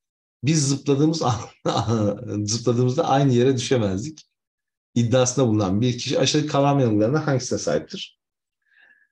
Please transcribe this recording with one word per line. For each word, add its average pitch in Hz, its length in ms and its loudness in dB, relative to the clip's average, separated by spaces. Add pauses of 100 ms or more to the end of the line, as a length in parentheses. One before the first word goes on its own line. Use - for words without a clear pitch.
(420)
biz 143 260 2
zıpladığımız 143 540 0
an-, 107 1200 -2
<laughs> - 20 -4
zıpladığımızda 123 640 0
aynı 139 240 4
yere 123 240 4
düşemezdik. 107 680 -2 (720)
İddiasında 123 520 2
bulunan 104 340 0
bir 123 180 0
kişi 131 200 -4
aşağıdaki 147 340 0
kavram 139 280 2
yanılgılarından 117 420 2
hangisine 127 360 -2
sahiptir? - 640 -6 (920)